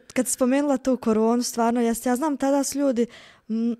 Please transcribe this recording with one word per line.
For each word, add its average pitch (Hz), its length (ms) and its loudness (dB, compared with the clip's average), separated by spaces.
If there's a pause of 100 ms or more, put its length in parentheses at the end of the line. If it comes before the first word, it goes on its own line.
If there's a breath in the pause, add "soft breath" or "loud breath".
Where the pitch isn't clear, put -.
kad 254 200 -2
si - 60 -4
spomenula 269 440 2
tu 254 200 0
koronu, 226 460 2
stvarno, 233 380 0
jest, 233 240 -2
ja 247 100 0
znam, 285 220 -2
tada 277 260 2
su 269 160 -6
ljudi, 247 260 2 (440 loud breath)
m, 226 300 -2